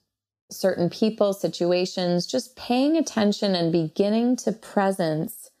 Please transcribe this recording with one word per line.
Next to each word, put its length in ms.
certain 380
people, 460
situations, 920
just 300
paying 400
attention 580
and 160
beginning 680
to 160
presence 1000